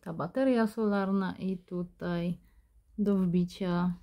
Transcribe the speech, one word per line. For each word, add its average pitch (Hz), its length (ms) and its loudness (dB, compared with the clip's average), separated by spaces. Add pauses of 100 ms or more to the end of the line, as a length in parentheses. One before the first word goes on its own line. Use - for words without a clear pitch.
ta 170 120 -10
bateria 226 540 2
solarna 196 680 0
i 190 220 -4
tutaj 175 800 -4 (600)
do 202 200 2
wbicia 180 840 2